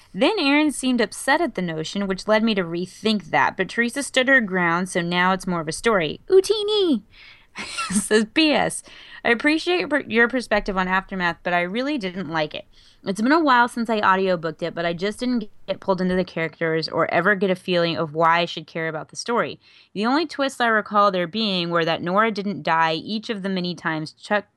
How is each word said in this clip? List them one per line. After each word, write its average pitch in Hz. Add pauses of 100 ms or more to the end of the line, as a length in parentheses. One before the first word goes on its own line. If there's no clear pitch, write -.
(120)
Then 302
Aaron 294
seemed 254
upset 269
at 320
the 185
notion, 170
which 190
led 214
me 226
to 190
rethink 180
that. 139
But 185
Teresa 240
stood 254
her 269
ground, 180
so 185
now 175
it's 190
more 175
of 151
a 165
story." 185
Utini 392 (540)
<laughs> -
says, 214
P 311
S, 175 (420)
I -
appreciate 311
your -
per-, 285
your 233
perspective 214
on 185
Aftermath, 185
but 180
I 175
really 247
didn't 185
like 156
it. - (380)
It's 190
been 247
a 330
while 247
since 233
I 220
audiobooked 185
it, 165
but 170
I 170
just 190
didn't 247 (180)
get 190
pulled 190
into 185
the 185
characters 160
or -
ever 180
get 190
a 185
feeling 170
of 160
why 165
I 175
should 165
care 165
about 151
the -
story. 202 (360)
The 196
only 294
twists 269
I 240
recall 208
there 180
being 185
were 170
that 160
Nora 196
didn't 196
die 165
each 214
of 202
the 196
many 180
times 156
Chuck 208 (120)